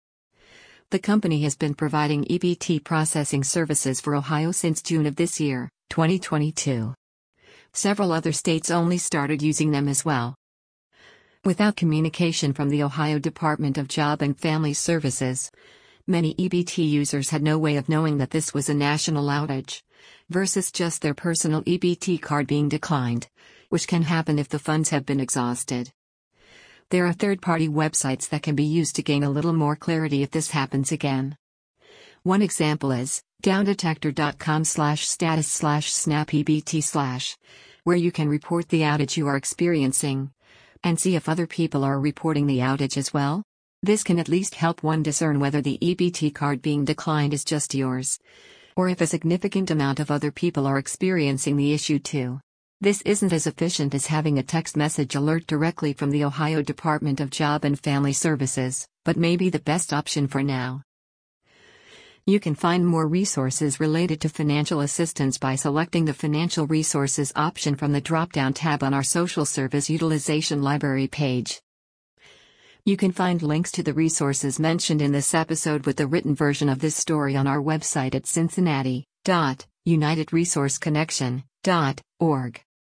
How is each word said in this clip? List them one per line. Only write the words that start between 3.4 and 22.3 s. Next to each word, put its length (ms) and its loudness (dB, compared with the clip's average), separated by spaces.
services 580 0
for 140 0
Ohio 360 0
since 300 0
June 240 0
of 100 -2
this 240 -2
year, 300 -2
twenty 300 2
twenty-two. 720 -2
Several 380 0
other 220 0
states 360 0
only 280 2
started 440 0
using 300 2
them 160 0
as 160 0
well. 320 -2
Without 320 2
communication 760 2
from 180 -2
the 140 2
Ohio 340 0
Department 600 -2
of 100 -4
Job 340 0
and 160 0
Family 360 0
Services, 760 -2
many 300 0
E 100 0
B 160 0
T 200 -2
users 480 0
had 100 0
no 160 2
way 200 2
of 120 -2
knowing 300 2
that 100 -2
this 240 -2
was 160 -2
a 60 0
national 500 0
outage, 560 -4
versus 420 0
just 300 -4
their 140 -2
personal 500 0
E 140 0
B 160 2
T 240 -2
card 260 -2